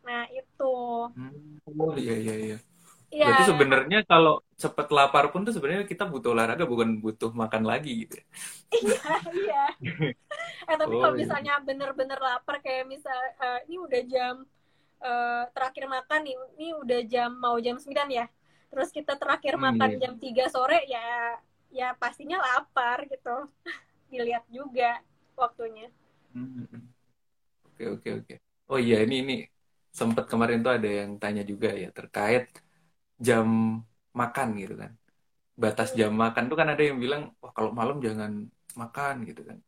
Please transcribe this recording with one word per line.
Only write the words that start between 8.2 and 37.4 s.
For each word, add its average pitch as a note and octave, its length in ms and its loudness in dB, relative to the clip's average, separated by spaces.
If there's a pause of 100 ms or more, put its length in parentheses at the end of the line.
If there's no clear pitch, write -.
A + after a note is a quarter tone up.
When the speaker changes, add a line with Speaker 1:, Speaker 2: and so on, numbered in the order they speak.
Speaker 2:
ya? - 40 -20 (580)
Speaker 1:
Iya, G#4+ 160 2 (400)
iya. G4+ 160 -2 (260)
Speaker 2:
<laughs> - 360 -4 (540)
Speaker 1:
Eh, D#4 120 2
tapi - 120 0
Speaker 2:
Oh, - 80 2
Speaker 1:
kalau D#4 140 4
Speaker 2:
iya. D#4 60 0
Speaker 1:
misalnya C#4+ 300 -2 (140)
bener-bener C4+ 520 -4 (100)
lapar, B3+ 360 -4
kayak C4 200 -4 (100)
misal, C#4 240 -8 (240)
eh, B3 160 -2 (100)
ini E4+ 80 -10 (100)
udah B3 140 0 (120)
jam, B3+ 220 0 (720)
eh, A#3+ 360 -2 (120)
terakhir C4 300 -4 (120)
makan D4+ 300 0
nih, B3+ 100 -6 (220)
ini D#4+ 100 -8 (140)
udah B3 180 0 (120)
jam, A#3+ 180 0 (140)
mau A#3+ 120 2 (100)
jam A#3+ 160 -2
sembilan C#4+ 260 -2 (100)
ya. A3+ 60 -2 (460)
Terus D4 260 -2
kita D4+ 260 -4
terakhir C#4 320 0
Speaker 2:
Hmm, C4 140 2
Speaker 1:
makan B3+ 220 4
Speaker 2:
iya. B3+ 120 -2
Speaker 1:
jam B3 100 -4 (120)
tiga B3+ 200 2 (100)
sore, C4 240 4 (160)
ya, A3+ 60 -6 (800)
ya B3+ 80 -2 (160)
pastinya D4+ 440 -4
lapar B3+ 520 0 (140)
gitu. A#3+ 240 -6 (300)
<laughs> - 460 -18
Dilihat A#3+ 320 -2 (140)
juga A#3+ 420 0 (400)
waktunya. A#3 480 -4 (440)
Speaker 2:
Hmm. B2 600 -12 (720)
Oke, - 160 -16 (120)
oke, A2+ 140 -10 (100)
oke. - 160 -14 (360)
Oh C3+ 140 2
iya, A#2 200 6
ini, C3 180 2
ini C3+ 120 -2 (640)
sempet A2+ 340 0
kemarin A#2 320 2
tuh B2+ 120 2
ada G#2+ 120 0 (120)
yang G2+ 100 -6 (120)
tanya G#2 200 -2 (100)
juga G2+ 160 -2 (140)
ya, F2 40 -8 (120)
terkait A2 440 0 (840)
jam A2+ 200 4 (720)
makan A#2+ 280 -2 (140)
gitu F#2+ 200 -10
kan. G#2 100 -14 (720)
Batas G#2+ 280 0
Speaker 1:
Hmm. A2+ 100 -2
Speaker 2:
jam G#2+ 120 4 (120)
makan A#2 260 0
tuh D#3 100 -2
kan D#3 120 4
ada D3 160 2
yang C3+ 160 -2
bilang, D3+ 180 -4 (200)